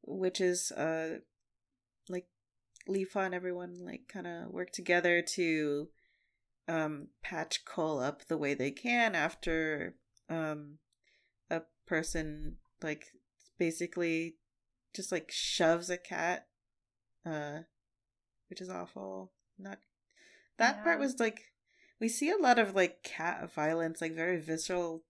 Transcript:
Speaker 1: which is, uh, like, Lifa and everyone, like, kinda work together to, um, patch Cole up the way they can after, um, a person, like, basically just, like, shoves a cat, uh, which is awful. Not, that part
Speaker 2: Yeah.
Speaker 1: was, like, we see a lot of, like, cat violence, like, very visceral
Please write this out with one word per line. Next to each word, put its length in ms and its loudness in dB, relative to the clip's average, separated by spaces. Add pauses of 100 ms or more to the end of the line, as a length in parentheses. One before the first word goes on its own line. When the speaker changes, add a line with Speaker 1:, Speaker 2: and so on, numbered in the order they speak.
Speaker 1:
which 400 0
is, 300 2
uh, 480 -2 (880)
like, 180 -6 (640)
Lifa 380 0
and 100 -2
everyone, 500 -6
like, 220 -12
kinda 420 -10
work 220 -2
together 500 6
to, 720 2 (760)
um, 420 -2 (120)
patch 440 -4
Cole 340 0
up 260 -2
the 120 0
way 180 0
they 160 0
can 420 2
after, 840 0 (340)
um, 500 -4 (720)
a 100 0 (240)
person, 720 -2 (240)
like, 300 -6 (480)
basically 760 -2 (580)
just, 160 -6
like, 180 -4
shoves 640 2
a 60 -2
cat, 500 -4 (760)
uh, 360 -6 (880)
which 120 -14
is 80 -12
awful. 600 -10 (280)
Not, 200 -14 (800)
that 260 4
part 140 4
Speaker 2:
Yeah. 80 0
Speaker 1:
was, 140 -2
like, 340 -2 (460)
we 100 2
see 220 2
a 60 2
lot 200 8
of, 160 4
like, 300 2
cat 480 -4
violence, 500 0
like, 140 -4
very 240 0
visceral 720 -2